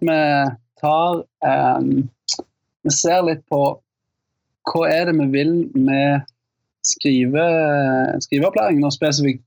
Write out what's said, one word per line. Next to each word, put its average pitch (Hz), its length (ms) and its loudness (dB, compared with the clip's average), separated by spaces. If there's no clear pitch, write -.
vi 160 120 0
tar, 165 400 0
ehm, 135 600 0
vi 156 80 -2
ser 170 320 2
litt 156 240 -4
på 143 320 -2
hva 165 140 -2
er 170 140 0
det 175 100 0
vi 143 160 0
vil 147 220 0
med 139 520 2
skrive-, 143 1400 0
skriveopplæringen, 160 640 0
og 143 80 0
spesifikt 147 560 -2